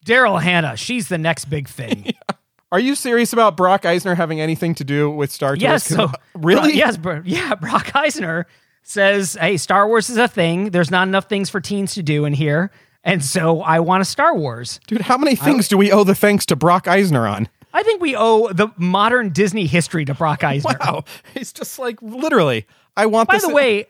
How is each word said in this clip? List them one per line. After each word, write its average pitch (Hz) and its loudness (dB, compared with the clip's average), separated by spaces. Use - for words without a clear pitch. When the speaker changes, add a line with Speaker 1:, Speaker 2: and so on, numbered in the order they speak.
Speaker 1:
Daryl 226 2
Hannah. 160 0
She's 233 -6
the 175 -4
next 160 -2
big 143 -6
thing. 113 -8
Speaker 2:
<laughs> 262 -6
Yeah. 196 -6
Are 180 2
you 262 0
serious 240 0
about 220 2
Brock 185 2
Eisner 180 0
having 160 -2
anything 160 -2
to 147 -8
do 143 0
with 147 -4
Star 139 -2
Tours? 160 -4
Speaker 1:
Yes. 277 2
So, 160 0
Speaker 2:
Really? 190 4
Speaker 1:
uh, - 0
yes. 285 2
Bro-, 160 -6
yeah. 285 -4
Brock - -4
Eisner 233 -2
says, 196 0
"Hey, 180 0
Star 196 2
Wars 220 2
is 240 -4
a 240 2
thing. 180 -2
There's 170 0
not 185 2
enough 190 -2
things 196 -4
for 202 -4
teens 196 -6
to 202 -8
do 147 0
in 147 -2
here. 151 0
And 175 0
so 165 0
I 160 2
want 180 2
a - 0
Star 226 0
Wars." 123 -8
Speaker 2:
Dude, 214 -2
how 247 2
many 285 2
Speaker 1:
I - 4
Speaker 2:
things 262 2
do 202 2
we 196 6
owe 208 6
the 190 4
thanks 208 2
to 165 0
Brock 175 2
Eisner 175 2
on? 104 -4
Speaker 1:
I 381 0
think 427 0
we 277 -2
owe 220 2
the 196 0
modern 202 0
Disney 190 0
history 160 0
to 143 -4
Brock 151 -2
Eisner. 143 -2
Speaker 2:
Wow. 156 -4
He's 269 -10
just - -14
like, 240 -8
literally, 220 0
I 208 2
want 226 2
Speaker 1:
By 381 4
Speaker 2:
this 403 0
Speaker 1:
the 302 -2
way 254 2